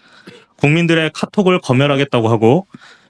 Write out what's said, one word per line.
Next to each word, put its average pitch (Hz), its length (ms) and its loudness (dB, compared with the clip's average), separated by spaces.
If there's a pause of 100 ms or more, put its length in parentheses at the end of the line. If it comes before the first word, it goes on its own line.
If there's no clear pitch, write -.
(580)
국민들의 160 560 0
카톡을 185 460 -4
검열하겠다고 135 680 -2
하고 117 380 2 (420)